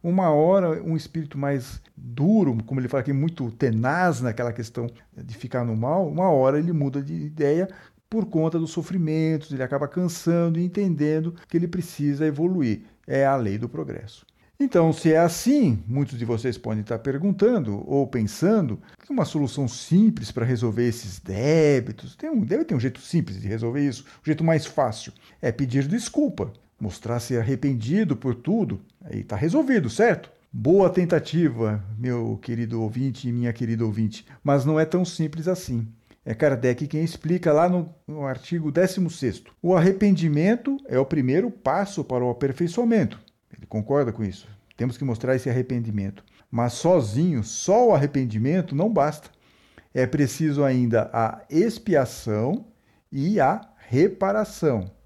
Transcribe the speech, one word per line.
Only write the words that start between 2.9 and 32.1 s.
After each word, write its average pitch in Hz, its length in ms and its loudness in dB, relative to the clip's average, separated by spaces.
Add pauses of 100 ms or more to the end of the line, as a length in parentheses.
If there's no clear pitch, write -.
aqui, 139 120 -2
muito 139 380 -2
tenaz 127 680 0
naquela 120 300 -2
questão 117 360 -8 (280)
de 123 200 -14
ficar 123 280 -4
no 117 120 -2
mal, 151 320 0
uma 170 240 0
hora 135 260 4
ele 170 160 0
muda 143 260 0
de 143 140 -8
ideia 151 540 0 (420)
por 220 160 -2
conta 160 320 0
dos 160 140 -2
sofrimentos, 160 800 -2
ele 131 100 -6
acaba 139 260 -2
cansando 170 720 0
e 175 60 0
entendendo 165 680 0 (120)
que - 80 -6
ele 170 120 0
precisa 156 580 -2
evoluir. 151 560 0 (240)
É 135 180 0
a 139 120 4
lei 107 240 -2
do 120 100 -6
progresso. - 560 -12 (340)
Então, 170 340 4
se 160 180 2
é 156 60 8
assim, 170 720 4
muitos 135 320 -2
de 113 60 -4
vocês 117 300 -2
podem 110 260 -4
estar 113 180 -4
perguntando 156 880 0
ou 139 180 2
pensando 131 760 0 (240)
que - 80 -12
uma 240 140 0
solução 139 420 -2
simples 175 640 2
para 117 160 -2
resolver 120 420 0
esses 107 320 -6
débitos, 131 960 0
tem 302 140 -10
um, 262 120 0
deve 269 240 0
ter 254 100 -2
um 127 40 0
jeito 127 200 -4
simples 101 420 -4
de 104 60 -6
resolver 117 400 -2
isso, - 180 -6 (160)
um - 40 -12
jeito 156 180 -2
mais 160 240 2
fácil, - 460 -4 (280)
é 123 100 -2
pedir 135 360 0
desculpa, 226 680 -2 (260)
mostrar-se 117 560 -4
arrependido 131 800 0
por 120 200 -4
tudo, 147 440 -2 (240)
aí 104 200 -8
tá 104 120 -8
resolvido, 208 540 2
certo? 208 400 0 (240)
Boa 170 380 4
tentativa, 147 920 0 (140)
meu 117 420 -4